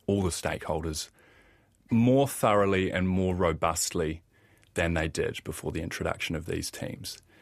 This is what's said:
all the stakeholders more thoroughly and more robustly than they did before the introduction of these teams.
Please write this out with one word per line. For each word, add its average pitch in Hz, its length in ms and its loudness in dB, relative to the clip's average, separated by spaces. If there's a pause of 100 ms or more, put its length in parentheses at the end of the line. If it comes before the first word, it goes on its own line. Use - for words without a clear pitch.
all 101 140 2
the 92 80 0
stakeholders 80 760 -4 (840)
more 123 380 4
thoroughly 98 640 4
and 90 160 2
more 92 260 2
robustly 82 920 0 (500)
than 85 200 2
they 80 140 0
did - 380 -4
before - 260 -8
the 82 100 -4
introduction 85 540 -4
of 78 100 -6
these 85 240 -4
teams. - 500 -12 (220)